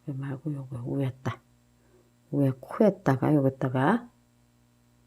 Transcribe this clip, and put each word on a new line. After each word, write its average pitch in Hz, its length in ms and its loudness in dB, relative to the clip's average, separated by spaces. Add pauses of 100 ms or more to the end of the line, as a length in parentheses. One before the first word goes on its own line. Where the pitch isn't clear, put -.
여기 139 120 -6
말고 139 340 -8
요거 131 380 -10
위에다, 135 480 -4 (920)
위에 143 280 2
코에다가 147 760 2
여기다가 135 720 0 (960)